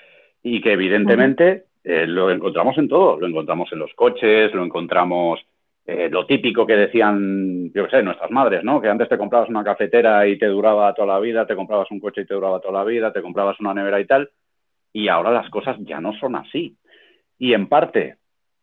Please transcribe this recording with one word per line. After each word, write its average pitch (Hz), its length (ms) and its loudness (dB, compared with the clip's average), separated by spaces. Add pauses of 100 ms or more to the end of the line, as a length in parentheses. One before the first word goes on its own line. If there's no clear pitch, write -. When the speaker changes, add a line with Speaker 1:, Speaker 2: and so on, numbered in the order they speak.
(420)
Speaker 1:
Y 120 200 -4
que 110 100 4
evidentemente, 117 800 4 (320)
Speaker 2:
Ujú. 87 100 -4
Speaker 1:
eh, 82 120 2
lo 92 240 0
encontramos 92 480 -2
en 143 100 0
todo, 139 320 4
lo 87 60 -4
encontramos 82 460 -4
en 85 80 -10
los 76 140 -10
coches, 110 600 2
lo 90 100 -2
encontramos, 87 760 -2 (460)
eh, 76 240 -4
lo 92 160 -2
típico 117 400 0
que 107 100 4
decían, 98 1000 0
yo 95 100 -2
qué 87 60 -6
sé, 127 120 4
nuestras 87 280 -6
madres, 110 340 0
¿no? 131 160 0
Que 107 80 0
antes 110 220 0
te 113 80 0
comprabas 104 320 0
una 107 140 -4
cafetera 104 600 2
y 101 120 0
te 107 80 2
duraba 101 480 2
toda 101 200 -2
la 98 60 0
vida, 113 260 -2
te 104 100 -4
comprabas 98 340 -4
un 101 100 -10
coche 101 220 -8
y 90 40 -14
te 101 80 -8
duraba 95 260 -2
toda 98 200 -6
la 101 40 -2
vida, 110 280 -2
te 98 100 -6
comprabas 95 380 -4
una 101 140 -4
nevera 98 260 0
y 98 60 -4
tal, 139 240 2 (640)
y 104 140 -2
ahora 90 220 2
las 113 200 -2
cosas 107 300 -6
ya 76 200 -12
no 92 180 -6
son 135 180 -6
así. - 400 -10 (640)
Y 123 160 0
en 101 140 0
parte, 117 480 0 (460)